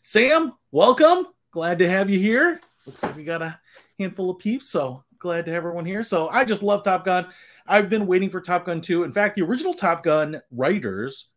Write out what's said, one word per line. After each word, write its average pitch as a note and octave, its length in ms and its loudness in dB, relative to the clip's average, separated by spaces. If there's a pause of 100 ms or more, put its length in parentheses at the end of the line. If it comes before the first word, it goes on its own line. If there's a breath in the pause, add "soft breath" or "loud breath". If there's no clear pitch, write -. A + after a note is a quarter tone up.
Sam, C4+ 520 2 (180)
welcome. C#4 560 6 (240)
Glad E3+ 280 -4
to F3 100 4
have G3 220 0
you F#3+ 80 2
here. C4+ 420 2 (240)
Looks - 160 -14
like D3 140 -6
we D3+ 80 -16
got E3 180 -6
a E3 180 -10 (380 soft breath)
handful F#3 320 -4
of F#3 80 -6
peeps, A#3+ 320 -4
so C3+ 340 -4 (140)
glad E3+ 280 -4
to E3 60 -6
have E3+ 120 -4
everyone E3+ 200 -6
here. G3 200 -6
So D#3+ 260 -2
I B3+ 160 2
just A3 160 -2
love G3+ 220 0
Top F#3 200 0
Gun. F3+ 220 0 (400 loud breath)
I've G3 240 2
been G#3+ 160 0
waiting F#3 240 2
for F3+ 100 -8
Top F3 280 -2
Gun E3+ 140 -4
two. F3 220 0
In C#3+ 80 -4
fact, G#3 240 0
the G3+ 60 -2
original B3+ 320 -2
Top E3+ 300 -2
Gun D3+ 480 0
writers B2+ 840 -4